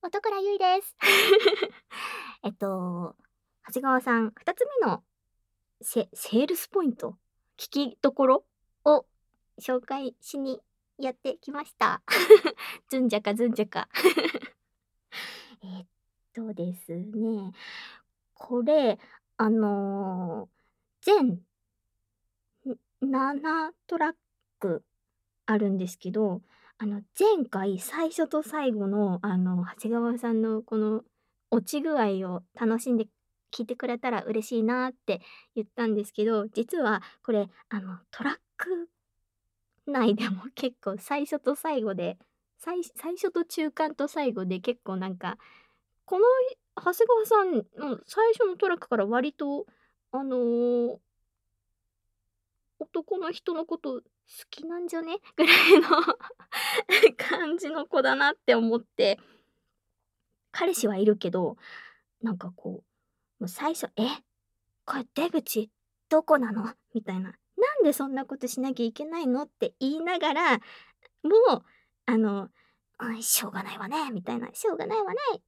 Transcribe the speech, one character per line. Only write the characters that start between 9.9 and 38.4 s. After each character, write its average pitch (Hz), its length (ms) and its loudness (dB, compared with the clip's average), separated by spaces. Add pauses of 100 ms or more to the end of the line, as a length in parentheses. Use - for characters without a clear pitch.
し - 180 -12
に 269 220 -6 (380)
や 262 140 -4
っ - 20 -8
て - 240 -8
き - 120 -16
ま 294 140 -8
し - 120 -20
た。 - 260 0 (420)
<laughs> - 460 -6
ず 262 100 -2
ん 254 80 2
じ 214 80 0
ゃ 208 60 0
か 208 120 -2
ず 233 140 2
ん 226 60 0
じ 214 80 -2
ゃ 208 40 0
か。 - 260 -8
<laughs> - 1700 -4
え 185 180 -14
っ 180 60 -18 (480)
と 220 180 -8
で 180 220 -6
す 170 200 -14
ね、 214 580 -6 (840)
こ 247 280 -4
れ、 269 380 4 (380)
あ 220 100 2
の 196 1000 -2 (520)
ー、 - 40 -2
全、 370 200 6 (1500)
ん、 - 40 -18 (220)
七 285 720 -2 (140)
ト 349 100 -6
ラ 320 140 2
ッ 320 60 -10 (440)
ク 175 240 -4 (640)
あ 220 100 2
る 208 140 2
ん 190 80 0
で 185 100 -4
す - 100 -14
け 180 120 -10
ど、 208 320 -2 (400)
あ 214 40 -4
の、 202 160 -6 (160)
前 392 260 4
回 190 340 -4
最 320 300 -4
初 320 180 0
と 311 160 -2
最 302 300 -2
後 208 140 -2
の、 196 340 0
あ 190 160 -2
の、 180 260 0
長 - 200 -10
谷 226 120 -2
川 233 240 -2
さ 233 140 -2
ん 220 80 2
の 220 220 -2
こ 220 160 -4
の 214 260 -2 (460)
オ 233 100 4
チ 285 220 -6
具 302 180 0
合 196 260 0
を 180 160 -6 (160)
楽 226 220 0
し 254 100 -6
ん 247 60 2
で 220 100 0 (480)
聞 240 100 -6
い - 20 -12
て 240 100 -6
く 247 100 -8
れ 240 120 -4
た 254 120 -4
ら 220 120 -2
嬉 220 260 -4
し 240 120 -2
い - 20 2
な 254 260 0
っ 254 60 -10
て 185 260 -4 (340)
言 214 120 -6
っ - 20 -20
た 233 180 -4
ん 220 80 0
で 208 120 0
す - 80 -20
け 214 100 -2
ど、 220 240 0
実 233 300 -4
は 214 240 0 (200)
こ 240 100 -4
れ、 208 180 0 (180)
あ 214 120 -6
の、 185 180 -12 (120)
ト - 140 -12
ラ 277 60 -2
ッ 302 80 -8 (180)